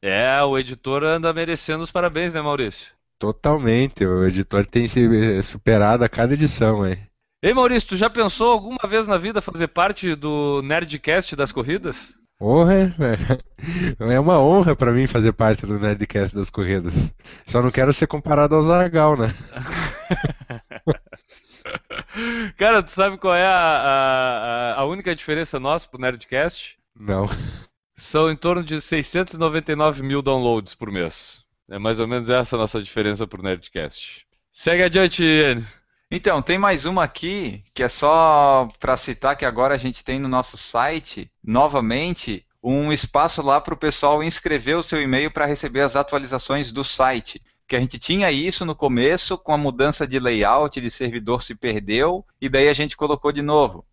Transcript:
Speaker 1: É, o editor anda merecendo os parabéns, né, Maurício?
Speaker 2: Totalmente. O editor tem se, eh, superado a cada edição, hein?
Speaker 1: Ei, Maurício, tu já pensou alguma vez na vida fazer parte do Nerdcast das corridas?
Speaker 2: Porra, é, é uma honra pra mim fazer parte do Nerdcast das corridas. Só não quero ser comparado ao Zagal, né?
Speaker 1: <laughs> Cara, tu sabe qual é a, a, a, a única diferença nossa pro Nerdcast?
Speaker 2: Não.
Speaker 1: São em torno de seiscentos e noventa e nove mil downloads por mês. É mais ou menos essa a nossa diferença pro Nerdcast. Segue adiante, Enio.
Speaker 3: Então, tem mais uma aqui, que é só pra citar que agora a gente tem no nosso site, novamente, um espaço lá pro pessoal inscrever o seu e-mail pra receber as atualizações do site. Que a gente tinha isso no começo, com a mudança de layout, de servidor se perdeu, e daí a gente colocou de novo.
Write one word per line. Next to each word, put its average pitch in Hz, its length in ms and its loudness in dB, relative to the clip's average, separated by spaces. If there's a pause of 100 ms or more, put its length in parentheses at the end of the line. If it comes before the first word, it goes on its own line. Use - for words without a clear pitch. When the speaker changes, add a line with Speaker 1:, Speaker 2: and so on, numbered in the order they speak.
Speaker 1:
É, 120 400 2
o 139 160 0
editor 135 460 -4
anda 165 280 0
merecendo 160 520 -4
os - 80 -14
parabéns, 175 420 -2
né, 156 80 -4
Maurício? 139 500 -4 (240)
Speaker 2:
Totalmente. 127 880 0
O 92 220 2
editor 98 400 0
tem 120 220 0
se, 113 500 4
eh, - 20 0
superado 110 640 4
a 113 40 2
cada 120 260 0
edição, 113 500 2
hein? 92 140 -2 (420)
Speaker 1:
Ei, 208 140 2
Maurício, 247 360 2
tu 190 60 -4
já 214 140 2
pensou 220 400 0
alguma 226 380 -2
vez 214 180 0
na 202 100 0
vida 202 240 -2
fazer 170 280 -4
parte 180 480 -2
do 147 460 -2
Nerdcast 156 760 -2
das 139 160 -2
corridas? 151 600 -6 (240)
Speaker 2:
Porra, 160 380 4
é, 160 1400 0
é 131 60 4
uma 160 200 6
honra 165 340 6
pra 120 180 2
mim 127 140 4
fazer 113 260 2
parte 110 320 2
do 104 140 -4
Nerdcast 101 560 -2
das 101 160 -4
corridas. 92 640 -2 (340)
Só 120 160 2
não 123 80 4
quero 131 220 2
ser - 160 2
comparado 147 480 2
ao 156 100 4
Zagal, 165 500 4
né? 113 200 0
Speaker 1:
<laughs> - 40 -18 (3250)
Cara, 208 240 4
tu - 80 -8
sabe 196 260 0
qual 185 180 0
é 180 120 4
a, 190 60 4
a, 131 1200 0
a, 123 60 -4
a 139 40 0
única 180 300 -4
diferença 156 460 -6
nossa 147 280 -4
pro 127 120 -16
Nerdcast? 127 760 -4 (220)
Speaker 2:
Não. 104 300 -2 (680)
Speaker 1:
São 160 340 0
em 156 60 -4
torno 175 280 -2
de 156 160 -6
seiscentos 170 540 -4
e 165 40 -12
noventa 160 340 -2
e 151 40 -2
nove 151 260 0
mil 139 180 -2
downloads 123 540 0
por 107 160 -10
mês. 90 520 -6 (280)
É 101 80 -10
mais 110 220 -2
ou 117 60 0
menos 120 220 -4
essa 123 280 0
a - 20 -2
nossa 110 240 -4
diferença 104 440 -4
pro 95 160 -14
Nerdcast. 87 840 -10 (260)
Segue 175 300 0
adiante, 180 400 2
Enio. 147 440 4 (440)
Speaker 3:
Então, 170 320 0
tem 180 160 0
mais 196 260 0
uma 185 180 0
aqui, 156 680 -6
que - 100 -4
é 123 60 0
só 147 800 4 (100)
pra 131 180 0
citar 135 380 -4
que 139 100 -8
agora 127 300 0
a 135 40 -2
gente 123 260 -8
tem 131 160 -6
no 135 80 -6
nosso 127 280 -2
site, 143 720 -6 (140)
novamente, 127 1000 0 (180)
um 143 300 0
espaço 151 500 0
lá 139 180 4
pro 160 160 -6
pessoal 151 460 0
inscrever 156 540 -2
o 170 60 -2
seu 156 200 -4
e-mail 139 280 0
pra 151 160 -2
receber 139 340 -4
as 139 160 2
atualizações 139 760 -4
do 131 140 -6
site. 131 580 -2 (240)
Que - 80 -6
a 123 60 2
gente 123 180 -4
tinha 185 320 0
isso 160 360 -2
no 156 100 -6
começo, 147 640 0
com - 140 -4
a 147 60 2
mudança 143 480 0
de 131 140 -2
layout, 123 580 2
de 120 120 -6
servidor 120 520 -4
se - 120 -10
perdeu, 117 720 -2 (160)
e 135 80 -6
daí 135 200 4
a 147 60 4
gente 147 220 -4
colocou 147 360 -2
de 143 80 -4
novo. 143 520 0